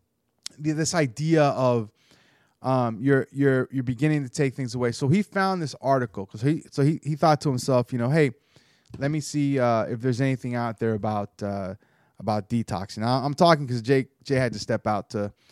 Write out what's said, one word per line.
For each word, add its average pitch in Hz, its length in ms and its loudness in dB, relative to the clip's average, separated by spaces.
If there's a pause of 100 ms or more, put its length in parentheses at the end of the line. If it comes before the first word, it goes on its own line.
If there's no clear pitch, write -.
(580)
the, 156 140 -4
this 156 220 -2
idea 156 500 2
of, 123 460 2 (720)
um, 123 380 0
you're, 135 320 2
you're, 135 380 2
you're 135 140 -4
beginning 143 400 0
to 123 60 -10
take 135 240 -2
things 123 200 -6
away. 123 180 0
So 139 160 -2
he 190 140 4
found 190 380 -2
this 151 200 -6
article 127 460 0
'cause - 140 -14
he, 147 300 0
so 143 120 0
he, 147 200 4
he 147 120 -4
thought 151 280 4
to 151 80 0
himself, 123 420 0
you 127 60 -4
know, 120 100 0
"Hey, 147 220 4 (680)
let 139 120 -4
me 156 100 -2
see, 139 380 -2
uh, 120 260 2
if 113 160 -6
there's 123 200 0
anything 131 340 -2
out 117 240 -4
there 113 160 0
about, 104 480 -4
uh, 98 320 -6 (440)
about 107 300 -2
detoxing." 107 500 -4
Now, 120 240 0
I'm 143 120 -2
talking 160 340 4
'cause 120 140 -4
Jay, 135 240 2 (180)
Jay 135 120 0
had 127 180 0
to 110 40 -8
step 110 280 -4
out 107 240 -2
to 104 200 -4 (220)